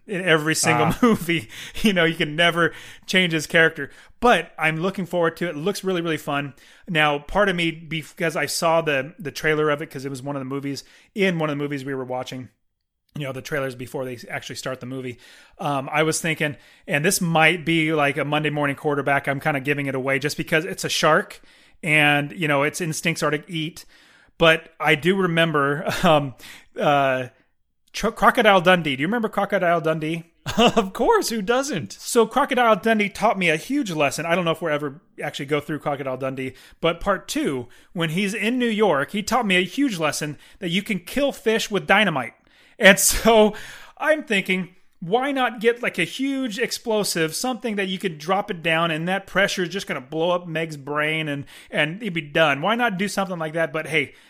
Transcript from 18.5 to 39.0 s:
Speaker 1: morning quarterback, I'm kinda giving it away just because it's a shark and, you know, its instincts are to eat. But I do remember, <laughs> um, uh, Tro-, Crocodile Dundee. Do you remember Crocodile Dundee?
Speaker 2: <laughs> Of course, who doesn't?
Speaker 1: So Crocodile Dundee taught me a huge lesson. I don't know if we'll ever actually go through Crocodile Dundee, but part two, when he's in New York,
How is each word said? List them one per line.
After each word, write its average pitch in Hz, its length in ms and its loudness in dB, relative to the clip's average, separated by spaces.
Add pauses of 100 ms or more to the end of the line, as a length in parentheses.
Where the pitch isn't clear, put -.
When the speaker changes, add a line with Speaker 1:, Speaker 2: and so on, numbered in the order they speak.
Speaker 1:
morning 143 260 -2
quarterback, 143 520 0
I'm 139 120 -2
kinda 147 200 0
giving 143 260 -2
it 131 80 -4
away 135 260 -2
just 143 180 -4
because 160 260 0
it's 190 200 -8
a 156 40 -4
shark 165 520 2 (420)
and, 147 500 4
you 165 160 -2
know, 143 140 2
its 147 180 -2
instincts 165 420 -2
are 151 80 2
to 151 160 -2
eat. 160 380 -8 (540)
But 165 420 4
I 156 140 4
do 165 220 2
remember, 165 680 2 (120)
<laughs> - 60 -2
um, 147 320 4 (460)
uh, 139 460 2 (640)
Tro-, - 200 -4
Crocodile 214 500 6
Dundee. 160 340 4
Do 135 60 -4
you 156 40 0
remember 220 220 -2
Crocodile 180 540 0
Dundee? 160 480 -4 (160)
Speaker 2:
<laughs> - 120 -2
Of 220 340 2
course, 381 380 2
who 220 100 -4
doesn't? 233 540 -2
Speaker 1:
So - 320 0
Crocodile 240 500 2
Dundee 214 320 0
taught 202 300 0
me 175 100 2
a 156 80 4
huge 247 360 -4
lesson. 151 340 0
I 170 80 2
don't 180 100 2
know 165 60 2
if 160 100 -2
we'll 156 140 -2
ever 147 260 -6 (220)
actually 147 240 -8
go 143 120 0
through 147 200 -4
Crocodile 135 400 -4
Dundee, 131 340 -6 (300)
but 170 180 0
part 190 280 -2
two, 147 400 -2 (260)
when 165 160 -2
he's 196 240 -2
in 220 240 -2
New 240 100 0
York, 196 440 2